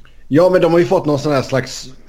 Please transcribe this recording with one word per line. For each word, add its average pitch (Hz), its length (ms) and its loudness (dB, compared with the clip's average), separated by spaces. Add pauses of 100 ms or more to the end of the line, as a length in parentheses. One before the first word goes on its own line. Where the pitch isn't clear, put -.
(280)
Ja, 170 220 4
men 185 120 2
de 165 100 2
har 170 60 2
ju 175 80 2
fått 175 200 -2
någon 147 120 0
sån 147 140 -2
här 131 100 0
slags... 127 460 -6 (200)